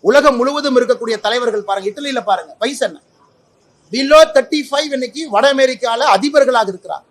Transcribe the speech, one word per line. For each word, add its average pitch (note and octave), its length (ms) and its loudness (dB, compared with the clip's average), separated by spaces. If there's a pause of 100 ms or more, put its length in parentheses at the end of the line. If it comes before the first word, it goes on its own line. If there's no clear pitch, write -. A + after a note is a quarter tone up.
உலகம் C#4 360 4
முழுவதும் C#4 400 0
இருக்கக்கூடிய A#3 360 -2 (100)
தலைவர்கள் A3 420 -2
பாருங்க, G3 220 -4
இட்டலியில C4+ 400 -6
பாருங்க, F3+ 220 -2 (120)
வயசு C4 240 -4
என்ன? F3+ 100 -10 (920)
Below C#4 300 4 (140)
thirty-five C#4+ 640 -2
இன்னைக்கு B3+ 320 -8
வட G#3+ 240 2
அமெரிக்கால B3+ 640 0
அதிபர்களாக B3 580 0
இருக்கிறாங்க. D#3+ 380 -12